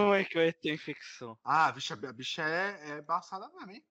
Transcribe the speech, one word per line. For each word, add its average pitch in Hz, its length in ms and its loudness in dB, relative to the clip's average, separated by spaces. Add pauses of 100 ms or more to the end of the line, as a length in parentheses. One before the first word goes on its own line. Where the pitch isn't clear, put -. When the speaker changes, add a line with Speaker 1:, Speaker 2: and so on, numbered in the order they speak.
Speaker 1:
um 202 80 8
aí 196 120 4
que - 120 -8
vai 165 160 4
ter 156 200 -4
infecção. 131 720 -10
Speaker 2:
Ah, 147 240 6
a 131 60 2
bicha, 135 220 -8
a 127 180 -10
bicha 127 360 -6
é, 170 440 -2
é 147 80 -8
embaçada 175 480 -6
mesmo, 311 240 -14
hein? 254 180 -18